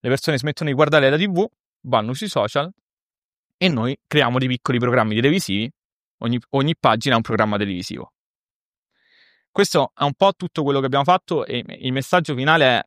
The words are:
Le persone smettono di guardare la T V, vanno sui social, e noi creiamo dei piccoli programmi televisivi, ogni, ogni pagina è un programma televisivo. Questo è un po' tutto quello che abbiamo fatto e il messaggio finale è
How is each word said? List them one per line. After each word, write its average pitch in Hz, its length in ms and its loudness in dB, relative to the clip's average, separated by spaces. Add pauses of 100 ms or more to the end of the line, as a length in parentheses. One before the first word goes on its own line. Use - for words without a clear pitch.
Le 123 80 -6
persone 135 300 -2
smettono 147 320 -4
di 135 40 -2
guardare 147 340 2
la 143 80 2
T 196 120 0
V, 190 180 0 (360)
vanno 123 320 -2
sui 208 120 -8
social, 147 420 -2 (880)
e 185 120 0
noi 131 380 -2
creiamo 127 320 2
dei 131 100 0
piccoli 127 300 -2
programmi 117 360 2
televisivi, 120 560 0 (480)
ogni, 117 200 -2 (120)
ogni 139 280 0
pagina 120 360 2
è - 20 4
un 113 60 2
programma 107 340 -2
televisivo. 95 560 -6 (1400)
Questo 175 440 0
è - 100 -4
un 143 100 -2
po' 196 200 4
tutto 165 280 -8
quello 139 180 0
che 135 60 -2
abbiamo 139 180 0
fatto 180 400 0
e 123 220 -6
il 131 260 -8
messaggio 147 420 0
finale 147 300 2
è 123 220 4